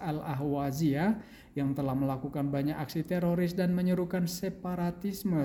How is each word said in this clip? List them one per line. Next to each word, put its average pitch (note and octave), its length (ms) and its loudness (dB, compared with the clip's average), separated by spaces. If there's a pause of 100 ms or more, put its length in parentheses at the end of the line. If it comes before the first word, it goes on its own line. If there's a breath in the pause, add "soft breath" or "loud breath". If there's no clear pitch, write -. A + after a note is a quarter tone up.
Al-Ahwaziyah D3 1200 0 (320 loud breath)
yang C#3 240 0
telah C3+ 160 0
melakukan C#3 560 0
banyak C#3 320 0
aksi D#3 240 -4
teroris F3 480 2
dan F3+ 240 2
menyerukan F3+ 480 2
separatisme F3+ 1200 -2